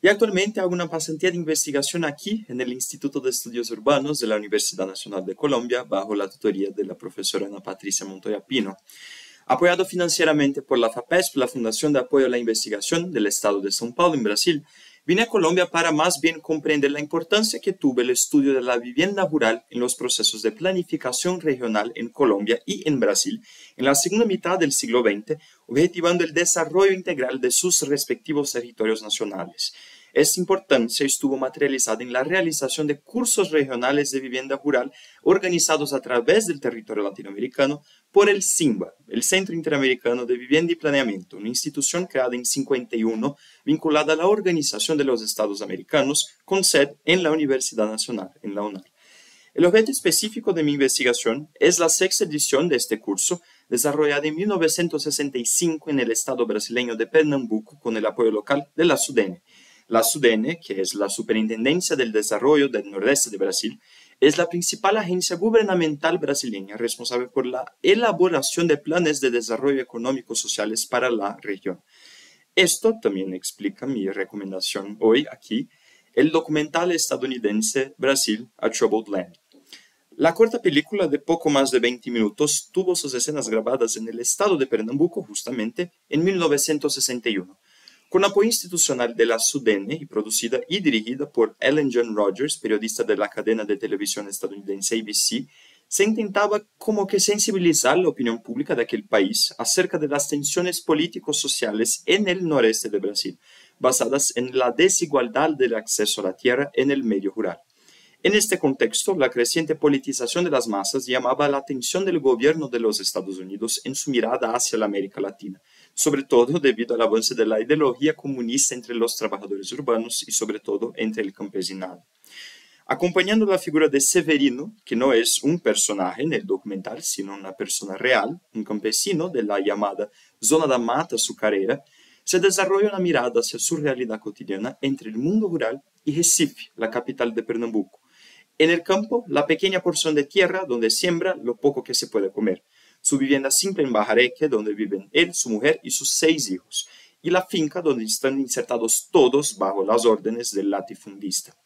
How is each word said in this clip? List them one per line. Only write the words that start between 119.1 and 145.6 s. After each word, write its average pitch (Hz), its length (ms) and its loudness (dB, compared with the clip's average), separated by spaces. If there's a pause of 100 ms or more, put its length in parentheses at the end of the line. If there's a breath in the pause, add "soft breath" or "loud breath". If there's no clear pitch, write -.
trabajadores 101 560 -6
urbanos 117 560 -2
y 113 60 -8
sobre 107 260 -2
todo 107 380 -4
entre 110 260 -2
el 98 80 -6
campesinado. 95 720 -8 (840 loud breath)
Acompañando 185 580 2
la 196 120 4
figura 156 300 2
de 139 140 4
Severino, 143 800 2
que 117 140 -2
no 131 160 4
es 117 280 2
un 156 200 2
personaje 101 640 0
en 160 100 -2
el 101 120 -4
documental, 95 560 -6
sino 98 320 -8
una 95 200 -14
persona 95 420 -8
real, 123 420 0 (160)
un 107 120 -6
campesino 151 640 -2
de 131 140 -2
la 101 180 -2
llamada 101 480 -2 (320 soft breath)
Zona 156 260 2
da 131 100 2
Mata 123 380 -2
Azucarera, 107 680 0 (440 soft breath)
se 185 160 2
desarrolla 196 480 2
una 196 100 -6
mirada 123 400 2
hacia 117 200 -4
su - 180 -2
realidad 127 420 -2
cotidiana 101 640 -8
entre 135 280 -4
el 110 80 -8
mundo 196 300 0
rural 135 340 -4 (220)
y 151 140 -2
Recife, - 580 0
la 113 140 -4
capital 120 440 -4
de 110 100 -2
Pernambuco. 113 580 -4 (560 soft breath)
En 160 140 6
el 170 120 2
campo, 214 460 0
la 143 180 0
pequeña 180 340 0
porción 160 340 0
de 143 100 2
tierra 185 420 0
donde 117 220 0
siembra 180 520 0
lo 120 140 -4
poco 139 260 0
que - 120 -10
se 117 140 -2
puede 98 220 0
comer. 95 320 -2 (380 soft breath)
Su - 180 0
vivienda 135 340 2
simple 185 340 0
en 127 80 -2
Bajareque, 117 560 2
donde 107 240 0
viven 98 400 -4
él, 175 200 2
su - 160 -4
mujer 120 320 2